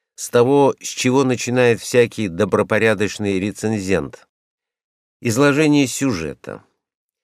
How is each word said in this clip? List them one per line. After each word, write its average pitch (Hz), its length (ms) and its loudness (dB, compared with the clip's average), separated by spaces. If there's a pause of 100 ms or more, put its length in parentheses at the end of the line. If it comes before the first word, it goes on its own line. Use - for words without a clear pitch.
(160)
с - 140 -14
того, 131 500 4
с - 80 -14
чего 127 360 0
начинает 123 560 0
всякий 113 480 0
добропорядочный 101 1120 -2
рецензент. 95 880 -4 (920)
Изложение 143 680 2
сюжета. 82 760 -6 (600)